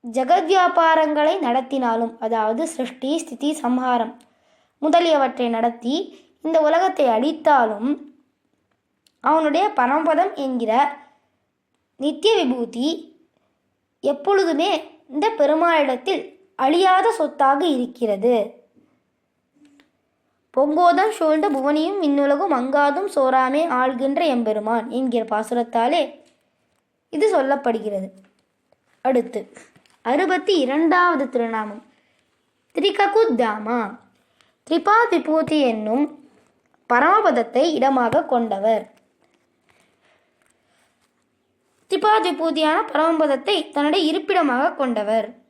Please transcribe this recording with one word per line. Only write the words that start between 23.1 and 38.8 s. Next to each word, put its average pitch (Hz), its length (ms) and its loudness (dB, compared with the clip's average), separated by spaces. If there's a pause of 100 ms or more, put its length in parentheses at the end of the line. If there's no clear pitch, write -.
சோராமே 262 480 2 (120)
ஆள்கின்ற 262 540 -2
எம்பெருமான் 226 640 -2
என்கிற 247 340 -2
பாசுரத்தாலே 233 760 -2 (1120)
இது 320 200 0
சொல்லப்படுகிறது. 220 760 -2 (960)
அடுத்து 240 360 -2 (640)
அறுபத்தி 359 500 0 (100)
இரண்டாவது 311 640 2
திருநாமம் 226 540 -6 (920)
திரிககுத்தாமா, 247 1080 0 (840)
திரிபா 349 300 2 (160)
விபூதி 320 460 0 (120)
என்னும் 220 340 -2 (840)
பரமபதத்தை 269 760 2 (120)
இடமாக 254 500 2
கொண்டவர். 220 580 0 (3000)